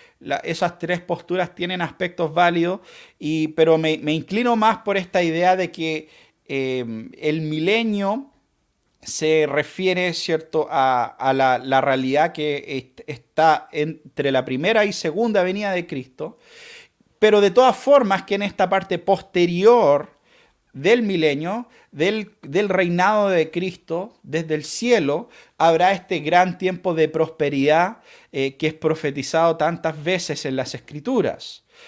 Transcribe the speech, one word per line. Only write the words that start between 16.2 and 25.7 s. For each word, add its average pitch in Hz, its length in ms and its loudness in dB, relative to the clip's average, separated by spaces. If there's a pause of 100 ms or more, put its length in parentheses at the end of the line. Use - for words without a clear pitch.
pero 208 200 6
de 196 120 4
todas 247 240 6
formas 214 480 4
que 202 100 -4
en 202 80 -2
esta 190 260 -2
parte 190 300 0
posterior 180 1200 2 (540)
del 202 300 2
milenio, 175 680 -2 (240)
del, 196 400 -2 (100)
del 180 260 -2
reinado 190 600 2
de 160 220 0
Cristo, 180 720 -8
desde 156 340 -4
el 151 80 -10
cielo, 185 640 0 (280)
habrá 170 360 4